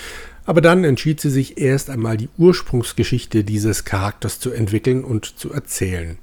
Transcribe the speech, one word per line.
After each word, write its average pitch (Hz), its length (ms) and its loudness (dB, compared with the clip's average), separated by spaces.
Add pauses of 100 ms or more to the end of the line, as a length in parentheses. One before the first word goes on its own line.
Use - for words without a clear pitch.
(440)
Aber 170 160 4
dann 175 220 6
entschied 151 380 2
sie 147 100 0
sich 135 280 -2
erst 139 320 0
einmal, 113 260 -2
die 110 200 -4
Ursprungsgeschichte 123 1080 2
dieses 104 400 -2
Charakters 101 560 -4
zu 127 100 -6
entwickeln 117 540 0
und 110 220 -4
zu - 260 -12
erzählen. 90 720 -6